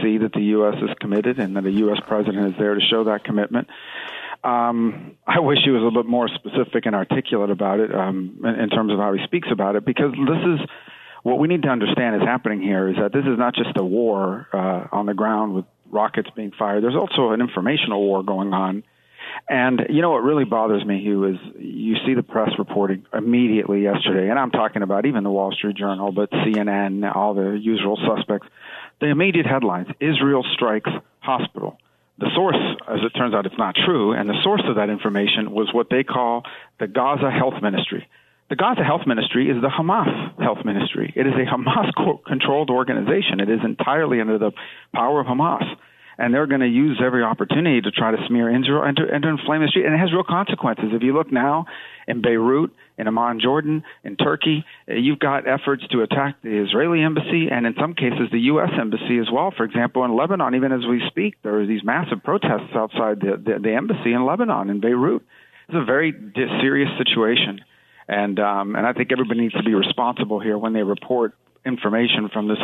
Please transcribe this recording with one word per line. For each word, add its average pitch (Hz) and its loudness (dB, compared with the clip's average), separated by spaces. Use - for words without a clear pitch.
see 110 2
that 110 0
the 107 -2
U 107 4
S 104 0
is 107 -2
committed 107 0
and 98 -4
that 98 -2
a 95 2
U 104 2
S 104 -2
president 101 0
is 87 -8
there 104 2
to 101 0
show 113 2
that 107 0
commitment. 107 -2
Um, 117 -2
I - 2
wish 143 2
he 143 4
was 117 4
a 113 4
little 117 2
bit 117 -4
more 120 2
specific - -2
and 107 0
articulate 101 0
about 98 0
it, 110 0
um, 95 -2
in, 117 0
in 110 0
terms 107 0
of 98 0
how 101 0
he 98 -2
speaks 175 -4
about 101 0
it, 104 -2
because 135 0
this 160 0
is - -8
what 120 2
we 156 4
need 175 2
to 151 0
understand 113 0
is 101 0
happening 113 0
here 95 2
is 92 0
that 101 0
this 139 0
is 123 2
not 123 2
just - -2
a 98 0
war, 98 0
uh, 92 -2
on 101 -2
the 107 -2
ground 107 0
with 92 -4
rockets 107 0
being 104 -8
fired. 104 0
There's 123 2
also 143 0
an 117 2
informational 113 0
war 98 2
going 98 -2
on. 95 -2
And 127 2
you 156 4
know 170 2
what 120 2
really 139 4
bothers 107 0
me, 98 -2
Hugh, 101 0
is 95 0
you 110 -4
see 131 2
the 120 0
press 107 0
reporting 95 -2
immediately 110 2
yesterday, 98 2
and 131 2
I'm 127 0
talking 110 0
about 98 0
even 117 0
the 101 0
Wall 98 0
Street 101 -4
Journal, 98 -2
but 101 0
C 107 0
N 104 0
N, 101 0
all 101 0
the 98 0
usual 107 0
suspects. 107 -2
The 147 2
immediate 160 2
headlines, 101 0
"Israel 139 2
strikes 107 0
hospital." - -4
The - -2
source, 175 2
as 107 -4
it 117 -2
turns 120 0
out, 101 0
it's - -6
not 95 -2
true, 117 2
and 107 0
the 104 0
source 202 2
of 131 0
that 104 2
information 104 0
was 107 0
what 117 2
they 127 2
call 120 0
the 107 -4
Gaza 131 0
Health 131 0
Ministry. 95 -2
The - -4
Gaza 202 0
Health 147 0
Ministry 123 2
is 123 0
the 135 2
Hamas 160 -2
Health 113 -2
Ministry. - -2
It 135 2
is 131 2
a 131 2
Hamas 131 0
co-, - 0
controlled 139 0
organization. 123 0
It 101 0
is 113 2
entirely 135 0
under 110 2
the 104 0
power 135 2
of 123 -4
Hamas. 135 0
And 120 2
they're 147 2
gonna 135 2
use 123 2
every 127 2
opportunity 123 2
to 101 -2
try 113 0
to 110 2
smear 117 2
Israel 139 2
and 143 2
to, 160 2
and 147 0
to 160 2
inflame 151 0
the 147 2
street. - 2
And 156 4
it 165 4
has 175 2
real 170 2
consequences. 170 -2
If 113 0
you 131 2
look 156 0
now 143 0
in 120 -4
Beirut, 120 4
in 110 -4
Amman, 117 0
Jordan, 151 0
in 101 -10
Turkey, 156 0
uh, 110 -4
you've 135 2
got 139 0
efforts 135 -2
to 120 2
attack 139 -2
the 110 -2
Israeli 135 2
embassy 160 0
and 120 0
in 117 0
some 160 -2
cases 123 0
the 117 2
U 156 4
S 180 2
embassy 117 0
as 110 -2
well. 165 0
For 117 -2
example, 120 0
in 120 0
Lebanon, 143 0
even 131 2
as 120 -2
we 120 0
speak, - -4
there 107 -2
are 101 0
these 101 -2
massive 131 -2
protests - -2
outside 110 -2
the, 98 0
the, 104 -2
the 107 0
embassy 139 0
in 123 0
Lebanon, 151 0
in 101 -2
Beirut. 123 0
It's 165 -2
a 135 0
very 147 2
di-, 120 -4
serious 139 2
situation. 113 0
And, 101 0
um, 101 0
and 107 0
I 104 2
think 120 -2
everybody 120 0
needs 117 0
to - -2
be 110 2
responsible 107 0
here 107 0
when 113 -2
they 107 0
report 110 0
information 113 0
from 107 -2
this 104 0